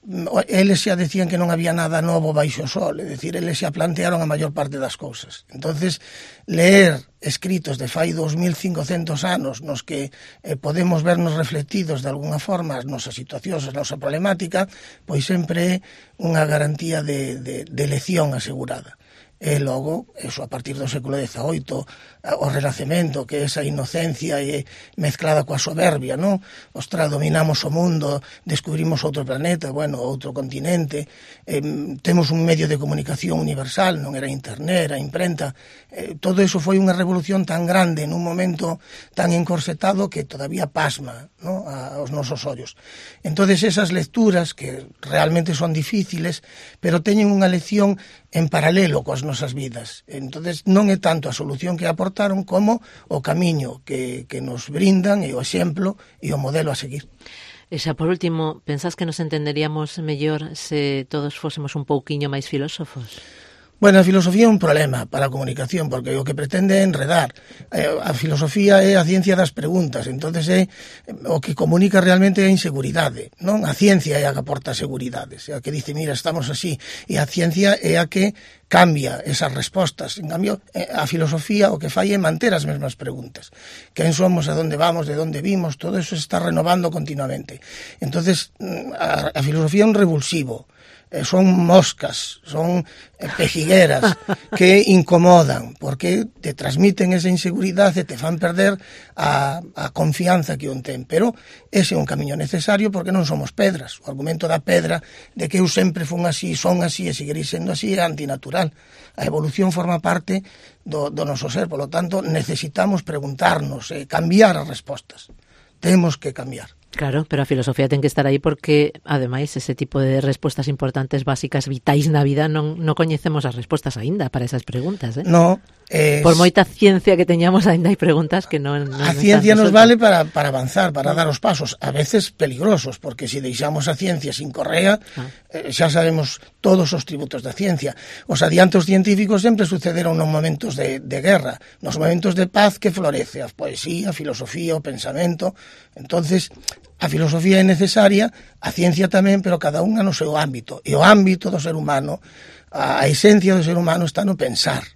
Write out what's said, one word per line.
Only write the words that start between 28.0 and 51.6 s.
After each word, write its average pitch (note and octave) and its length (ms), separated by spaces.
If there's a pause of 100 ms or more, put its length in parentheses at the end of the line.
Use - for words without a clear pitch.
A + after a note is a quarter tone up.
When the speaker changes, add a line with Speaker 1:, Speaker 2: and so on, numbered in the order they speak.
Speaker 1:
descubrimos D#3 560
outro D3 160
planeta, D3 480
bueno, C#3+ 320
outro C3+ 320
continente, C#3+ 720 (400)
em, D3 560
temos E3+ 320
un E3 160
medio D#3+ 160
de D3 160
comunicación D3 560
universal, D#3 640
non C#3 160
era C3+ 80
internet, D3 640
era D3 80
imprenta. D3 560 (400)
Eh, - 240
todo F#3 240
eso F#3+ 160
foi F#3+ 240
unha F#3+ 160
revolución F#3 480
tan E3+ 240
grande E3+ 400
nun E3+ 160
momento E3+ 560 (320)
tan E3+ 240
encorsetado F3 720
que D3 160
todavía D3+ 480
pasma, C#3 560 (160)
non? F#3 240
A, C#3 320
aos C3 80
nosos C#3+ 400
ollos. B2 240 (480)
Entonces, F#3 400
esas F#3+ 320
lecturas, F3+ 640
que C3 320 (160)
realmente D#3 480
son D#3 240
difíciles, E3+ 640 (400)
pero E3+ 240
teñen G#3 240
unha G3 160
lección F#3+ 560 (320)
en D#3+ 180
paralelo D#3 540
coas C3 220
nosas C#3 280
vidas. A#2+ 520
Entonces, D#3 600
non G3+ 240
é F#3+ 80
tanto D#3+ 320
a A#2+ 40
solución D3 440